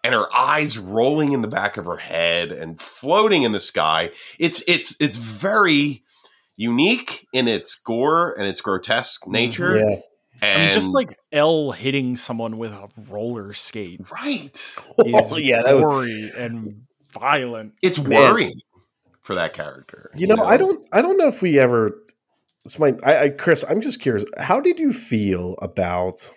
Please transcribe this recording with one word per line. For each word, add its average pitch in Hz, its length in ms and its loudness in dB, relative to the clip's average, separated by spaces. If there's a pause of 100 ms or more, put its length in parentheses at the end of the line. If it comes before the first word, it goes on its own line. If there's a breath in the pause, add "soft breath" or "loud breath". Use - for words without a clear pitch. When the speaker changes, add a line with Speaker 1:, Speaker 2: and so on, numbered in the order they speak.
Speaker 1:
and 123 100 0
her 107 200 -2
eyes 139 440 0
rolling 131 560 0
in 127 80 -2
the 107 80 -4
back 101 260 -4
of 98 100 -10
her 85 120 -8
head 85 560 -2
and 82 260 -12
floating 185 640 0
in 113 80 0
the 101 80 -2
sky. 80 520 0 (280 loud breath)
It's, 175 260 -2
it's, 170 360 0
it's 143 160 -2
very 147 880 0 (540 soft breath)
unique 131 760 0
in 127 140 2
its 104 280 -2
gore 147 640 0
and 101 100 -4
its 95 140 -6
grotesque 113 600 -4
Speaker 2:
Mm-hmm. 92 80 -12
Speaker 1:
nature. 113 460 0
Speaker 3:
Yeah. 107 180 2 (460)
Speaker 1:
And 98 200 2
Speaker 2:
I 98 40 4
mean, 98 80 4
just, 285 200 0
like, 262 240 -2 (160)
Elle 151 400 2
hitting 127 420 -2
someone 113 420 -8
with 113 140 -8
a 101 160 -16 (220)
roller 107 420 -8
skate 98 480 -10 (100)
Speaker 1:
Right. 233 460 -8
Speaker 2:
is - 220 -14 (200)
Speaker 3:
<laughs> - 0 -
Oh, 117 380 4
yeah, 127 280 2
that 135 120 6
was 147 80 6
Speaker 2:
gory 120 540 -2
and 113 460 -10 (280)
violent. 120 720 -4
Speaker 1:
It's 180 180 2
Speaker 3:
Man. 135 100 -4 (220)
Speaker 1:
worrying 202 300 0 (600)
for 98 140 -6
that 85 180 -2
character, 69 640 -16
Speaker 3:
You 175 120 -2
know, 214 80 6
Speaker 1:
you 220 60 0
know? 190 60 2
Speaker 3:
I 214 100 6
don't, 381 360 0
I 208 80 6
don't 381 160 2
know 330 100 4
if - 140 -2
we 160 180 4
ever, 120 320 4 (720)
this - 160 -16
might, 139 240 4
I, 147 200 6
I, 147 60 4
Chris, 143 380 -2
I'm 196 140 0
just 262 180 -6
curious. 110 240 -2 (140)
How 190 240 0
did 339 180 0
you 294 140 0
feel 92 680 -2
about 90 760 -4